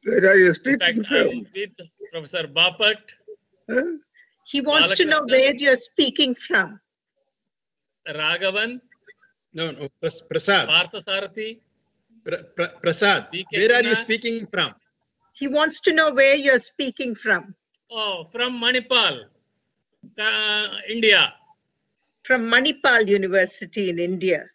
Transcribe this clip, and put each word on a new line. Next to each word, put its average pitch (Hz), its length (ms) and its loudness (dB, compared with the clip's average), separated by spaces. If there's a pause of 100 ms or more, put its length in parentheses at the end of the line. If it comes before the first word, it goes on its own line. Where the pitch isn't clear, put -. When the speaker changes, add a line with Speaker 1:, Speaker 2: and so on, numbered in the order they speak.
Speaker 1:
Where 190 240 2
are 202 60 8
you 185 100 8
Speaker 2:
In 165 60 4
fact, - 100 -8
Speaker 1:
speaking 277 240 0
Speaker 2:
I'm 214 160 0
Speaker 1:
from? 240 500 0
Speaker 2:
with 196 220 -10 (380)
Professor 160 340 -8
Bapat. 180 520 0 (680)
Speaker 1:
Huh? 294 280 -2 (480)
Speaker 3:
He 277 160 -4
wants 302 380 2
to 359 40 4
know 311 180 2
Speaker 2:
Balakrishnan. 240 100 -2
Speaker 3:
where 262 240 4
you're 262 200 4 (160)
speaking 269 420 0 (140)
from. 202 320 -2 (1300)
Speaker 2:
Raghavan. 190 720 -2 (760)
Speaker 4:
No, 160 180 -6
no, 135 160 -12 (140)
Pras-, 165 280 -6
Prasad. 165 400 0
Speaker 2:
Parthasarathy. 196 880 -4 (640)
Speaker 4:
Pra-, - 200 -8 (120)
Pra-, 175 260 -4
Prasad, 170 520 0
Speaker 2:
D 185 180 -8
K 208 160 0
Speaker 4:
where 240 100 6
are 240 60 2
you 233 120 0
Speaker 2:
Sinha. 226 120 -4
Speaker 4:
speaking 226 460 -4
from? 160 220 -4 (580)
Speaker 3:
He 285 140 -8
wants 302 340 -2
to 359 120 2
know 320 200 2
where 269 220 4
you're 277 280 2 (100)
speaking 262 400 -6
from. 196 400 -4 (380)
Speaker 2:
Oh, 202 400 -8
from 247 300 -6
Manipal, 233 540 0 (1120)
uh, 214 400 -2 (200)
India. 208 460 4 (920)
Speaker 3:
From 233 260 0
Manipal 247 560 2 (140)
University 190 680 -2
in 170 100 -6
India. 175 560 -2